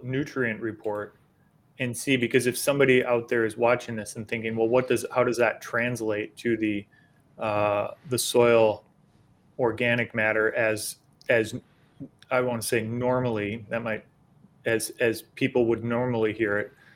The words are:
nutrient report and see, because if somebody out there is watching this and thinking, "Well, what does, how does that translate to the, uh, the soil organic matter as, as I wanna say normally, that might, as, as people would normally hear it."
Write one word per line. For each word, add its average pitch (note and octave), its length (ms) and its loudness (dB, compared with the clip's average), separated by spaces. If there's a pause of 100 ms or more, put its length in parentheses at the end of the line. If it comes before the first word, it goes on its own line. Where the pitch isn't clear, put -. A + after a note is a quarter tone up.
nutrient B2+ 560 -4
report G#2+ 560 -8 (640)
and B2 160 -4
see, C3+ 200 2
because A#2+ 300 2
if A#2+ 100 0
somebody C3+ 480 4
out A#2+ 240 0
there A#2+ 160 2
is G#2 120 -4
watching A#2+ 400 0
this G#2 180 -10
and A2 140 -10
thinking, A2+ 260 -6
"Well, A2+ 140 2
what B2+ 180 2
does, B2 260 0
how B2 120 2
does A#2+ 140 0
that A2+ 220 0
translate A2+ 760 -4
to A#2 200 0
the, G#2+ 300 -2 (540)
uh, G#2 480 0 (200)
the B2 100 0
soil A#2 680 4 (760)
organic A#2+ 560 0
matter A2 400 2
as, A2 420 -2 (320)
as A#2 280 2 (760)
I C3 100 2
wanna A#2+ 220 -2
say A#2 200 0
normally, A#2 840 -2
that A#2 140 -4
might, A2 220 -6 (600)
as, A2+ 360 0
as A2+ 220 2
people B2+ 440 0
would A2+ 160 0
normally A#2 500 0
hear G#2 280 0
it." - 120 -8 (240)